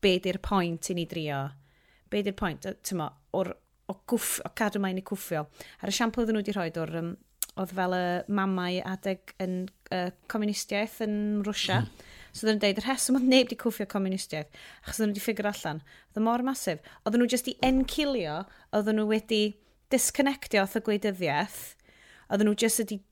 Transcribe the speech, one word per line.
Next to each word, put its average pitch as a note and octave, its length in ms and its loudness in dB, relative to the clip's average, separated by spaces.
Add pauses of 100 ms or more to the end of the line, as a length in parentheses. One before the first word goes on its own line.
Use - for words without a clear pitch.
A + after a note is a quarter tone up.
"Be F#3 160 4
'di'r F#3 240 -2
point F3 480 0
i F#3 40 -2
ni E3+ 120 -2
drio? C#3+ 460 -4 (580)
Be G#3 140 0
'di'r G3 120 0
point, E3 300 -4
yy, F#3+ 160 -6
t'mo, E3 300 -4 (220)
o'r, F#3 200 0 (360)
o F#3+ 60 -6 (120)
gwff-, - 340 0
o - 80 -8
cadw G#3 300 -2
mlaen F#3+ 180 0
i F#3 80 -6
cwffio?" E3 380 -4 (380)
A'r - 100 -4
esiampl A#3 300 0
oedden A3 160 2
nhw G3+ 80 -2
'di G#3 100 -4
rhoi F3 160 -2
o'r, D#3+ 260 -4
yym, E3+ 140 -4 (460)
oedd F#3 160 -4
fel F#3 200 0
y F3+ 80 0 (260)
mamau F#3+ 580 0
adeg F#3+ 540 -6
yn, F#3 160 -2 (360)
yy, F#3 200 -2 (160)
comunistiaeth G#3 760 -2
yn G#3+ 140 -2 (280)
Rwsia. G3+ 380 0
Hmm. - 280 -8 (220)
So - 160 -6
oedden G#3+ 100 4
nhw'n G#3 80 2
deud, G3+ 160 4
"Y - 60 -6
rheswm C4 300 2
oedd B3+ 120 4
neb B3+ 200 8
'di A3+ 80 -4
cwffio A3 280 -2
comunistiaeth, F#3+ 640 -4 (320)
achos - 180 -10
oedden G#3 140 2
nhw G3+ 40 -4
'di - 80 -8
ffigur G#3 260 0
allan." D#3 300 -6 (280)
Oedd - 80 -8
o G#3 40 0
mor A#3 200 2
masif. B3 380 -2 (260)
Oedden A#3 160 4
nhw A#3+ 80 4
jyst B3 160 0
'di - 160 -8
encilio, C4 840 2 (280)
oedden G#3+ 240 2
nhw G#3+ 120 2
wedi G#3+ 340 2 (480)
disconnectio C4+ 720 2
off F#3+ 120 -4
y A3 60 0
gwleidyddiaeth, G3 920 -2 (540)
oedden G#3 200 4
nhw G#3 80 2
jyst A3+ 240 2
wedi G3+ 200 -4 (100)